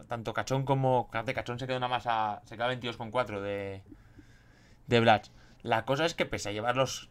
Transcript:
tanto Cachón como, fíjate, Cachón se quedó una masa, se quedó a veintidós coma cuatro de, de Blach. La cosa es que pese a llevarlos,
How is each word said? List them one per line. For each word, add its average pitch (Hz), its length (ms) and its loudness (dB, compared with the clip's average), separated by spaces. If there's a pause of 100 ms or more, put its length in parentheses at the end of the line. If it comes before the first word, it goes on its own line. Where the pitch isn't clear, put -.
tanto 117 260 -6
Cachón 135 300 0
como, 131 460 2
fíjate, 113 220 -2
Cachón 120 260 -6
se 127 80 -8
quedó 127 120 -2
una 127 100 -2
masa, 113 560 0
se 113 120 -16
quedó 113 80 -2
a 123 40 2
veintidós 120 300 -4
coma 117 120 -10
cuatro 107 300 -2
de, 98 420 -6 (1040)
de 117 120 6
Blach. 113 280 8 (340)
La 113 220 2
cosa 139 200 0
es 165 100 0
que - 120 -2
pese 104 240 -6
a - 20 -6
llevarlos, 123 580 0